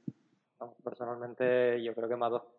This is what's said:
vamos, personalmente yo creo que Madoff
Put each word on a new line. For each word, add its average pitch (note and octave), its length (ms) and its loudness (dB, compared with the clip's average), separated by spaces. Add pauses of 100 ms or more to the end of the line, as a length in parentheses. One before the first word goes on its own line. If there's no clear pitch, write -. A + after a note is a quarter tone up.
(580)
vamos, A#2+ 260 -14
personalmente A#2+ 960 0
yo A2+ 100 -4
creo A2+ 160 -2
que A#2+ 80 0
Madoff A#2+ 280 0 (140)